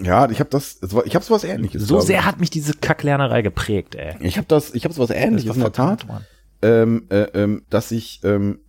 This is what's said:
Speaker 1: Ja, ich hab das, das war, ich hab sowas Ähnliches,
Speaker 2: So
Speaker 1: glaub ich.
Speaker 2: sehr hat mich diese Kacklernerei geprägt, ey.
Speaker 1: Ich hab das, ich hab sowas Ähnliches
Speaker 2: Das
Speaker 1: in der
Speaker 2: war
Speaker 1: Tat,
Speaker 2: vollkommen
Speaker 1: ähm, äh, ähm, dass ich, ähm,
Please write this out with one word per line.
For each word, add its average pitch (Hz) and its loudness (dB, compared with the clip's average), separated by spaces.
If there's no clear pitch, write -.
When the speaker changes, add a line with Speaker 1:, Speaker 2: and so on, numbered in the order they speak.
Speaker 1:
Ja, 98 4
ich 110 -4
hab 143 0
das, - -4
das 95 -8
war, 120 2
ich - -2
hab 190 0
sowas 220 2
Ähnliches, 165 -6
Speaker 2:
So 113 0
Speaker 1:
glaub - 4
ich. - 2
Speaker 2:
sehr 175 0
hat 190 -2
mich 175 0
diese 151 -4
Kacklernerei 139 0
geprägt, 98 -4
ey. 76 -10
Speaker 1:
Ich 78 -2
hab 190 -4
das, 151 2
ich 123 -4
hab 165 -2
sowas 127 -2
Ähnliches 151 0
Speaker 2:
Das 113 -2
Speaker 1:
in 127 0
der 113 2
Speaker 2:
war 104 -2
Speaker 1:
Tat, 180 0
Speaker 2:
vollkommen 107 -12
Speaker 1:
ähm, 113 4
äh, 101 4
ähm, 104 0
dass 98 -2
ich, 113 -6
ähm, 101 0